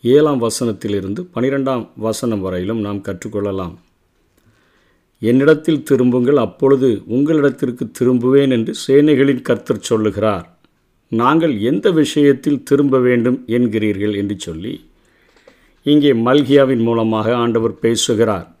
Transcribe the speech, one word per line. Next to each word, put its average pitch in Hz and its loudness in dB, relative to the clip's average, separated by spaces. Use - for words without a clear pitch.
ஏழாம் 139 2
வசனத்திலிருந்து 107 -6
பனிரெண்டாம் 131 -4
வசனம் 110 -6
வரையிலும் 95 -6
நாம் 101 -8
கற்றுக்கொள்ளலாம். 98 -8
"என்னிடத்தில் 143 2
திரும்புங்கள், 127 2
அப்பொழுது 127 0
உங்களிடத்திற்கு 131 -2
திரும்புவேன் 127 2
என்று 113 -2
சேனைகளின் 139 4
கர்த்தர் 113 -2
சொல்லுகிறார். 104 -2
நாங்கள் 135 0
எந்த 160 0
விஷயத்தில் 143 2
திரும்ப 139 2
வேண்டும் 123 0
என்கிறீர்கள்?" 107 -2
என்று 101 -4
சொல்லி 87 -12
இங்கே 147 4
மல்கியாவின் 131 2
மூலமாக 113 0
ஆண்டவர் 117 -2
பேசுகிறார். 110 -2